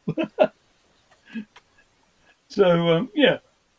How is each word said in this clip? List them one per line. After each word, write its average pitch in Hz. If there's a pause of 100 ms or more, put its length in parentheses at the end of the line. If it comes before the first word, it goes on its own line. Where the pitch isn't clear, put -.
<laughs> - (2500)
So, 170
um, 165
yeah, 233 (400)